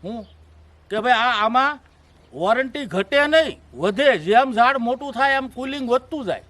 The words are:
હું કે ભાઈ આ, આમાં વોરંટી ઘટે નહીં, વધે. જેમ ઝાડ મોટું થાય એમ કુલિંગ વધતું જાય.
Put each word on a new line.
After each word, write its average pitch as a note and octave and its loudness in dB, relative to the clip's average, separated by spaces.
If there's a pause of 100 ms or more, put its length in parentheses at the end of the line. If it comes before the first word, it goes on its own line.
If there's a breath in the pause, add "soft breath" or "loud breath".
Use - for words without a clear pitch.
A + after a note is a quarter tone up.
હું G#3+ -10 (640)
કે G#3 -4
ભાઈ A#3 2
આ, B3 0
આમાં C4 0 (540)
વોરંટી A#3 -2
ઘટે G3 0
નહીં, D#4 0 (160)
વધે. G3 2 (100)
જેમ A3 4
ઝાડ B3 4
મોટું B3+ -4
થાય C4+ 0
એમ C4+ -4
કુલિંગ C4 -8
વધતું C4 -2
જાય. C3+ -6